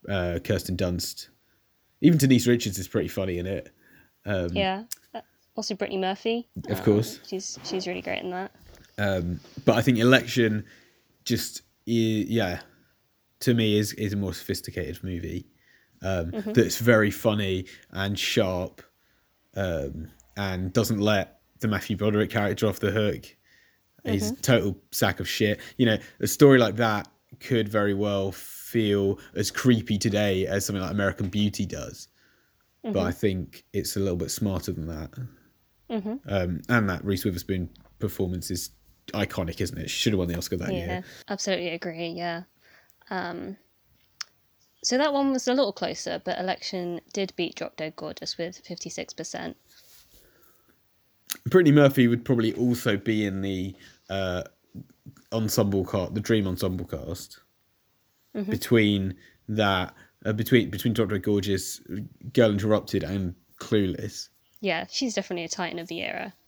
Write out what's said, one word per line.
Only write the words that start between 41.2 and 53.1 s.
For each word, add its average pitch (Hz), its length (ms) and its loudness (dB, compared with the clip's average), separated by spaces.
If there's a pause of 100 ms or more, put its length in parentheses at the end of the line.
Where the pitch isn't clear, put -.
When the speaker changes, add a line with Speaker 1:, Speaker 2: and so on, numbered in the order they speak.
Speaker 2:
absolutely 180 400 -4
agree, 170 380 -6
yeah. 170 340 -6 (680)
Um, 185 480 -8 (1300)
so 247 160 0
that 285 160 2
one 277 180 2
was 254 160 -2
a 247 60 2
little 254 180 2
closer, - 500 -6
but - 160 -4
Election 180 600 -6 (140)
did 190 220 -4
beat - 180 -4
Drop - 220 -10
Dead 156 200 -8
Gorgeous - 400 -10
with 175 220 -8
fifty-six - 560 -12
percent. 165 420 -10 (1900)
Speaker 1:
Brittany 175 280 6
Murphy 139 320 8
would 117 180 2
probably 113 300 2
also 120 440 0
be 107 260 0